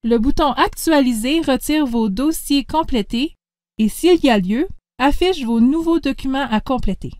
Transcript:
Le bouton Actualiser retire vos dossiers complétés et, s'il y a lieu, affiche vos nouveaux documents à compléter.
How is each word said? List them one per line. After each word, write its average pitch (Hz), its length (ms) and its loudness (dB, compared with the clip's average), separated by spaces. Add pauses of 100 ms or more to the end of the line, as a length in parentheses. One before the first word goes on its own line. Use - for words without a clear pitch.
Le 233 140 2
bouton 277 360 2
Actualiser 277 880 0
retire 294 440 0
vos 233 240 0
dossiers 277 560 -2
complétés 302 720 -2 (420)
et, 214 120 2
s'il 339 360 2
y 269 40 6
a 214 100 4
lieu, 220 280 -2 (300)
affiche 294 460 0
vos 233 160 0
nouveaux 330 400 2
documents 269 500 -4
à 220 100 0
compléter. 208 600 -4